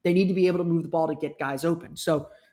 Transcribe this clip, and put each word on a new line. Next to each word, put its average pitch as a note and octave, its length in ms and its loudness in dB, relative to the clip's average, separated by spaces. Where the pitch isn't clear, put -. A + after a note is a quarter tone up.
They F3 80 4
need F#3 160 4
to F#3+ 40 0
be F3+ 140 4
able F3 120 0
to F3 40 -2
move E3+ 200 0
the D3+ 60 -12
ball D#3+ 200 0
to D3+ 60 -4
get D3 220 -8
guys C#3 280 -4
open. E3+ 320 -2
So, D3+ 320 -2